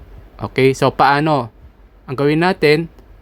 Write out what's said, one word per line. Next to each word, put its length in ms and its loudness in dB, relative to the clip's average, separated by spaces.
Okay? 400 0
So, 160 0
paano? 640 0
Ang 160 -10
gawin 240 0
natin, 480 0